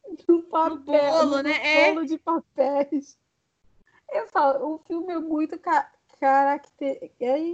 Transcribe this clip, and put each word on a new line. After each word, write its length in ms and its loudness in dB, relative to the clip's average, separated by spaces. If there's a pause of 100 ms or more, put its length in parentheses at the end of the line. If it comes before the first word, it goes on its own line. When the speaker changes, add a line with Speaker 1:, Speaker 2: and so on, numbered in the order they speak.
(280)
Speaker 1:
no 140 4
papel, 360 -2
Speaker 2:
No 60 -20
bolo, 540 2
Speaker 1:
no 40 -2
Speaker 2:
né? 200 -2
É. 320 4
Speaker 1:
bolo 120 -4
de 120 -6
papéis. 1000 -4 (960)
Eu 140 -4
falo: 480 0
o 120 -10
filme 260 -8
é 60 -6
muito 400 -4
ca-, 300 -2 (320)
caracter-, 920 0 (120)
ai, 200 0 (120)